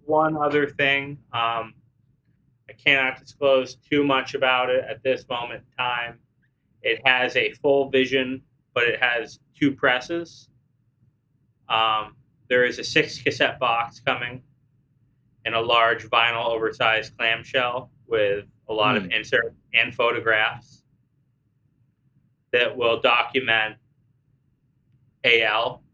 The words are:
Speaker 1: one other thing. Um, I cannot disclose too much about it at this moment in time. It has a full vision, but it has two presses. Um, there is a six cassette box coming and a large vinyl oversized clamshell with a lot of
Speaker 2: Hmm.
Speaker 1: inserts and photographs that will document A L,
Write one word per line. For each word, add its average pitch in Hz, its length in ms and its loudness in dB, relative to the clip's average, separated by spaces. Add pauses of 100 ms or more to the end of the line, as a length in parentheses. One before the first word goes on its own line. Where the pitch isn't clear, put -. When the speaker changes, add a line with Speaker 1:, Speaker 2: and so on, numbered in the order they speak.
Speaker 1:
one 156 320 2
other 147 320 0
thing. 139 500 -2 (140)
Um, 113 420 -4 (960)
I - 100 -20
cannot 135 400 0
disclose 131 580 0
too 147 280 0
much 131 300 0
about 127 360 0
it 127 180 0
at 110 140 -12
this 127 260 -2
moment 120 400 -8
in - 80 -20
time. 120 440 -6 (640)
It 117 240 -2
has 127 280 2
a 113 200 0
full 139 360 2
vision, 131 520 0 (320)
but 120 100 0
it 110 180 -2
has 120 380 -2 (180)
two 139 140 2
presses. 143 760 -2 (1200)
Um, 110 460 0 (340)
there 123 160 4
is 120 140 -2
a 110 60 -10
six - 360 0
cassette 139 380 -2
box 117 400 -2
coming 123 440 -6 (1000)
and 113 120 -4
a 117 40 0
large 117 480 2
vinyl 117 380 0
oversized 113 680 -2
clamshell 123 760 -2 (160)
with 104 380 0 (240)
a 110 40 -8
lot 107 240 2
of 101 80 -2
Speaker 2:
Hmm. 90 80 -12
Speaker 1:
inserts 113 440 -2 (180)
and 120 200 0
photographs 113 920 -2 (1700)
that 120 240 0
will 117 240 0
document 117 760 0 (1500)
A 117 180 4
L, 110 400 -2 (120)